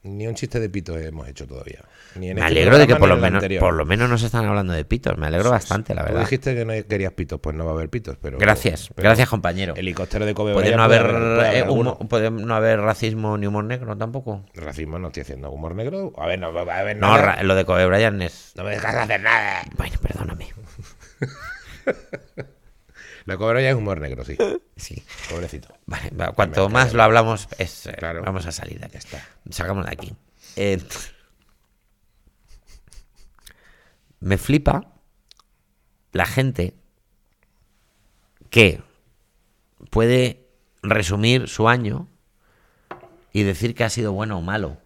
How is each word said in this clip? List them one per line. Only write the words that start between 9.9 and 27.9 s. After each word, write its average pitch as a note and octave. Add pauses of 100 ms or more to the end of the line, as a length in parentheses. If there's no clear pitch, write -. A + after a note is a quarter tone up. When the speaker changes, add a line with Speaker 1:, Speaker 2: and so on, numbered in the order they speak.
Speaker 1:
de G#2
Kobe G#2
Speaker 2:
Puede G2+
Speaker 1:
Bryant A2+
Speaker 2:
no A2+
Speaker 1:
puede A2+
Speaker 2:
haber, A#2
Speaker 1:
haber, A2+
puede A2+
haber A2
Speaker 2:
eh, B2+
Speaker 1:
alguno. A#2+
Speaker 2:
humo-, G#2+
puede A2+
no A2+
haber A2
racismo G#2+
ni G2+
humor G#2
negro A2+
tampoco. A2+ (100)
Speaker 1:
Racismo, D#2
no F2+
estoy D2
haciendo C2+
humor D#2
negro. E3
A D2+
ver, F#2
no E2
va E2+
a F2
haber G#2
Speaker 2:
No, G2+
Speaker 1:
nada. G2
Speaker 2:
ra-, -
lo F#2+
de F#2+
Kobe F#2
Bryant G2+
es -
Speaker 1:
No F2+
me G#2
dejas G#2+
hacer G#2+
nada. G#2 (160)
Speaker 2:
Bueno, -
perdóname. - (720)
Speaker 1:
<laughs> - (800)
Lo F#2+
de F#2
Kobe A2+
Bryant C3
es -
humor G2
negro, B1+
sí. - (400)
Speaker 2:
Sí. - (260)
Speaker 1:
Pobrecito. E2+ (180)
Speaker 2:
Vale, - (100)
va, E2+
cuanto F#2+
Speaker 1:
Me G#2+
Speaker 2:
más B2+
Speaker 1:
cae A2+
Speaker 2:
lo A2+
hablamos, A2+ (120)
es, -
eh, -